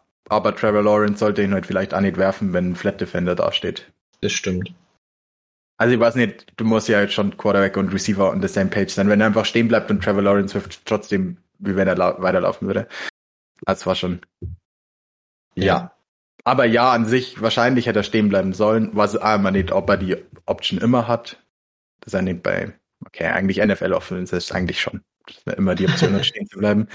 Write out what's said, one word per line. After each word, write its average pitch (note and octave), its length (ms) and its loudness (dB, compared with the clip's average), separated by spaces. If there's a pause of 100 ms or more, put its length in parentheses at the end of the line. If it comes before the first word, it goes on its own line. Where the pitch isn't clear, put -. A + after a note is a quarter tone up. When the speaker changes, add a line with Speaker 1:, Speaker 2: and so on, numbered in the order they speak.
(280)
Speaker 1:
aber G#2 280 0
Trevor G#2 260 2
Lawrence G#2 360 2
sollte G#2+ 240 0
ihn G2 100 0
halt F#2+ 140 -2
vielleicht F#2+ 280 -4
auch F2+ 60 0
nicht F#2+ 160 0
werfen, F#2+ 360 0
wenn F2+ 180 0
ein F2 60 -4
Flat G3+ 240 -4
Defender F2+ 340 -2
dasteht. - 560 -4 (320)
Speaker 2:
Das G2+ 100 -2
stimmt. F#2 400 -4 (1040)
Speaker 1:
Also A#2 180 2
ich A2 60 2
weiß A#2 140 4
nicht, A#2 320 -2 (100)
du A2 80 -4
musst A2 240 2
ja G#2+ 100 4
halt G2+ 140 2
schon G2+ 240 -2
Quarterback G2 400 0
und F#2+ 160 -2
Receiver G2 380 0
on F#2+ 120 -2
the G2 60 0
same F#2+ 220 0
page G2 220 -2
sein. G2+ 160 2
Wenn G#2 120 4
er G#2+ 60 4
einfach A2 200 2
stehen A#2 220 2
bleibt A#2 220 0
und G2 120 0
Trevor G2+ 200 2
Lawrence G2+ 320 2
wirft F#2+ 320 -8
trotzdem, F#2+ 500 -2 (220)
wie G2 180 -4
wenn F#2+ 120 2
er F2+ 80 2
lau-, F2+ 260 0
weiterlaufen F#2 440 0
würde. G#2 220 -4 (760)
Das F#2+ 200 -2
war F#2 80 2
schon, F2+ 260 -4 (1300)
ja. F2+ 100 -4
Speaker 2:
Ja. F#2+ 280 0 (520)
Speaker 1:
Aber B2+ 200 4
ja, A#2 280 4
an A#2 120 2
sich, B2+ 380 -2
wahrscheinlich A#2+ 440 2
hätte G#2+ 140 0
er - 40 2
stehen G#2+ 260 2
bleiben F#2+ 240 0
sollen. G#2+ 420 2
Weiß G#2 200 2
einmal G2+ 360 2
nicht, F#2+ 200 0
ob F#2+ 180 0
er G2 80 2
die F2+ 180 -2 (300)
Option - 340 -4
immer A#2 260 2
hat. - 300 -4 (640)
Das - 140 -12
ist - 20 0
ja F#2 60 0
nicht F#2 200 -4
bei, - 300 -4 (320)
okay, - 220 -8
eigentlich F#2+ 320 0
N G#2+ 100 2
F G2 140 0
L F#2 100 -2
Offense F2+ 420 -6
ist F2 180 -4
eigentlich F2+ 280 -4
schon, - 220 -8 (240)
dass - 180 -20
man - 120 -6
immer F#2+ 180 2
die F#2 120 0
Option G2 280 2
hat, G2 100 0
Speaker 2:
<laughs> - 20 0
Speaker 1:
stehen G2+ 220 -6
zu - 100 -20
bleiben. G#2 360 2